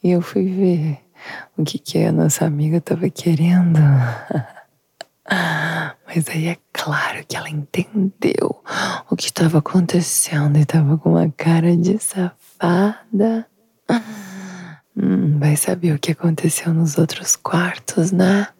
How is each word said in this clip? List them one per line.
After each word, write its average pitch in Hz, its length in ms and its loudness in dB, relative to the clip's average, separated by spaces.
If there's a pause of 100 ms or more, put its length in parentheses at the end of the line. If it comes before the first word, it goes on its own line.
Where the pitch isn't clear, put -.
e 180 80 4
eu 175 100 4
fui 185 240 -2
ver 180 540 0 (580)
o 156 60 0
que - 140 -4
que - 260 -2
a 165 80 2
nossa 160 340 0
amiga 156 360 0
tava 165 280 -4
querendo. 170 680 2 (2250)
Mas 160 220 -2
aí 160 180 -4
é 170 100 -4 (160)
claro - 540 -6
que - 100 -10
ela - 120 -10
entendeu - 1120 -4 (460)
o - 60 -2
que - 160 -6
tava 165 280 2
acontecendo 151 1000 0
e 151 80 6
tava 156 320 2
com 165 140 0
uma 165 180 2
cara 165 480 2
de 185 220 2
safada. 196 1500 -2 (1500)
Hum, 190 420 2
vai 147 160 4
saber 170 380 0
o 147 60 -2
que - 120 -4
aconteceu 165 600 -2
nos 160 240 0
outros - 380 -2
quartos, 180 760 -2
né? 190 360 2 (120)